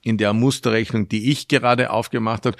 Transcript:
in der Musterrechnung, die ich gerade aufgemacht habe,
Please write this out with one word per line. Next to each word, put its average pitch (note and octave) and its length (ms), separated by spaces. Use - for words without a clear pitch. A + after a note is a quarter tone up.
in A2+ 160
der G#2 140
Musterrechnung, A2+ 800
die G#2+ 220
ich - 180
gerade B2 420
aufgemacht A2+ 540
habe, A#2+ 140